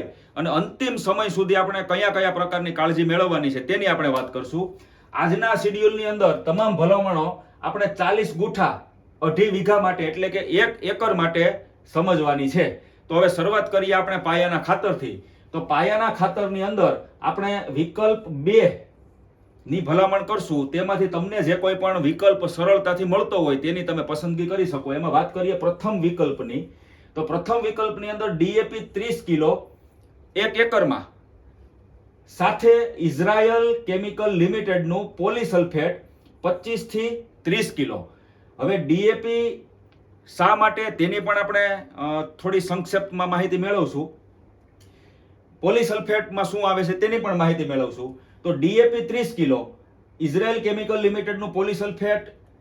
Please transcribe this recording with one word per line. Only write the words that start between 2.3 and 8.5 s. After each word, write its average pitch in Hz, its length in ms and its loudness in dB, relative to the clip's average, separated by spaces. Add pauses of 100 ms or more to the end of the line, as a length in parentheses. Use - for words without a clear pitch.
પ્રકારની 175 420 -2
કાળજી 165 320 2
મેળવવાની 165 460 2
છે 131 100 -4
તેની 196 260 -2
આપણે 160 220 2
વાત 131 260 -2
કરશું. 160 460 -6 (320)
આજના 208 420 0
શિડ્યુલની 214 500 0
અંદર 208 280 2
તમામ 190 440 0
ભલામણો 175 680 2 (200)
આપણે - 240 -2
ચાલીસ 180 500 0
ગુઠા 170 500 -2 (360)